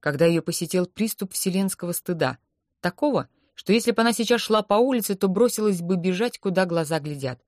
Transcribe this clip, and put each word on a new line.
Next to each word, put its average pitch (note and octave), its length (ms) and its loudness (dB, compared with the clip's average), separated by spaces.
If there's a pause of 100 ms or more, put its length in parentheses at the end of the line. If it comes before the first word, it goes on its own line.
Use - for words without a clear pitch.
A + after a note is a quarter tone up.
когда C#3+ 240 0
ее E3+ 180 4
посетил F3 440 -2
приступ G#3 460 -6
вселенского F#3 600 -2
стыда, D#3 460 -4 (420)
такого, F#3+ 480 -2 (260)
что - 180 -2
если A#3 200 2
бы - 80 0
она A#3 120 4
сейчас A#3 280 2
шла G#3+ 220 2
по G3+ 120 0
улице, A#3 400 2
то F#3+ 140 0
бросилась G#3 540 2
бы F3 140 0
бежать, F#3 420 -2
куда F#3 260 0
глаза E3 340 -2
глядят. C#3 500 -8